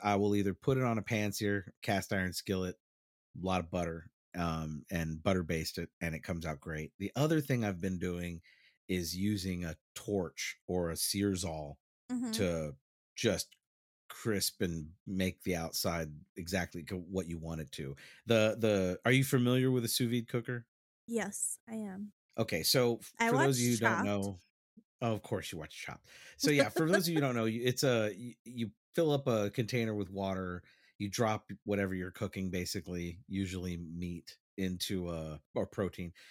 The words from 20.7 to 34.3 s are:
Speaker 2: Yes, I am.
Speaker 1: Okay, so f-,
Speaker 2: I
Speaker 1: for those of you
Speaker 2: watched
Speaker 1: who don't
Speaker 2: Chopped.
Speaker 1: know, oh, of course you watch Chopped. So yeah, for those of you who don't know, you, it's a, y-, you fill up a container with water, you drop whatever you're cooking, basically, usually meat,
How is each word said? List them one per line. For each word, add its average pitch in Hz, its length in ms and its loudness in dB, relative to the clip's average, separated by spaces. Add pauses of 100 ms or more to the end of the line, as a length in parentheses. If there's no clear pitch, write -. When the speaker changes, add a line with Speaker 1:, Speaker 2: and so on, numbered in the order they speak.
Speaker 2:
Yes, 208 500 -2 (120)
I 226 60 -8
am. 208 360 -8 (260)
Speaker 1:
Okay, - 260 0
so 120 380 4
f-, - 180 -18
Speaker 2:
I 233 100 2
Speaker 1:
for - 80 6
those 135 200 6
of 120 60 2
you 123 80 4
Speaker 2:
watched 113 100 4
Speaker 1:
who 113 40 4
don't - 100 4
Speaker 2:
Chopped. - 100 0
Speaker 1:
know, 98 340 0 (640)
oh, 117 120 2
of 101 100 -2
course 92 280 -4
you 87 60 -8
watch 76 220 -12
Chopped. - 280 -12 (300)
So 277 140 4
yeah, - 180 6
for - 180 4
those 175 200 4
of - 20 0
you 165 60 2
who 151 60 4
don't 131 140 2
know, 113 100 2
you, 113 180 0
it's 127 200 2
a, 113 340 4
y-, 117 260 -12
you 117 280 -4 (240)
fill 156 160 4
up 139 160 2
a 107 220 4
container 110 460 0
with 95 160 -2
water, 95 500 -2 (380)
you 101 100 -2
drop 107 400 0 (160)
whatever 98 300 2
you're 92 160 -4
cooking, 95 400 -4
basically, 90 760 -4
usually 92 500 -4
meat, 85 600 -8 (200)